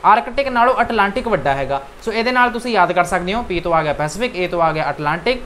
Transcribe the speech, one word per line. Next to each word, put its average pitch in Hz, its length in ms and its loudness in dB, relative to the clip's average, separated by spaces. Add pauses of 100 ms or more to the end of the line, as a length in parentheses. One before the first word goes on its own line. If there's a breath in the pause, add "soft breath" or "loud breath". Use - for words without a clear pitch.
ਆਰਕਟਿਕ 233 440 2
ਨਾਲੋਂ 247 320 4
ਅਟਲਾਂਟਿਕ 208 480 0
ਵੱਡਾ 143 260 0
ਹੈਗਾ। 139 280 -4 (220)
ਸੋ 226 80 -4
ਇਹਦੇ 233 200 0
ਨਾਲ 247 180 2
ਤੁਸੀਂ 233 220 -6
ਯਾਦ 180 200 4
ਕਰ 175 120 2
ਸਕਦੇ 180 300 -2
ਹੋ, 240 80 -4
ਪੀ 180 180 -4
ਤੋਂ 170 140 0
ਆ 160 80 4
ਗਿਆ 147 100 0
ਪੈਸੀਫਿਕ, 175 440 -4
ਏ 180 100 -2
ਤੋਂ 175 160 0
ਆ 160 100 2
ਗਿਆ 151 180 -2
ਅਟਲਾਂਟਿਕ 170 540 -2